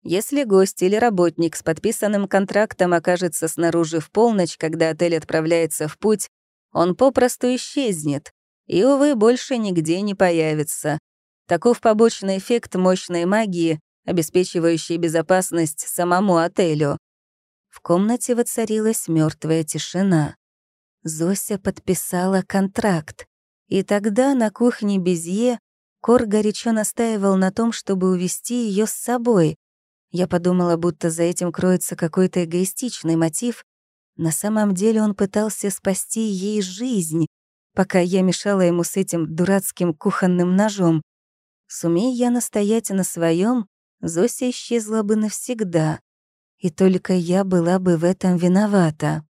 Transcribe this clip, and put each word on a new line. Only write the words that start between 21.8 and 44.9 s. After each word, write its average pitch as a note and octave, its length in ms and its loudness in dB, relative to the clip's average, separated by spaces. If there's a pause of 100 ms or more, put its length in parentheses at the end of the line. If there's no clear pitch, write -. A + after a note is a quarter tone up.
контракт. G3 840 -2 (400)
И G3 160 0
тогда G#3+ 520 0
на A3 160 0
кухне G#3+ 480 0
Безье F#3 600 -2 (420)
Кор A#3+ 260 2
горячо G#3+ 440 0
настаивал G#3+ 640 0
на F#3+ 160 2
том, A3+ 200 0
чтобы F#3 400 0
увести F#3 560 -2
её G3+ 180 0
с G#3 60 -8
собой. A#3 640 0 (560)
Я F3+ 160 -2
подумала, F3 500 2
будто E3+ 320 -2
за E3 140 -2
этим F3 280 -2
кроется F#3 440 0
какой-то F3+ 500 0
эгоистичный F3 680 -4
мотив. E3 480 -2 (520)
На D#3+ 160 -2
самом G#3 440 0
деле G#3+ 260 2
он G#3 140 0
пытался G#3 560 -2
спасти - 500 -4
ей G#3 400 -2
жизнь, F#3 640 -2 (480)
пока F#3+ 260 0
я F3+ 220 2
мешала F#3 400 0
ему F3 220 2
с - 140 -4
этим E3 380 -4
дурацким F3+ 600 0
кухонным F3+ 600 0
ножом. F#3+ 460 2 (680)
Сумей F3 460 0
я A#3+ 160 0
настоять A3 600 0
на F#3+ 120 0
своём, F3+ 640 0 (320)
Зося F3 520 -2
исчезла A3 500 -4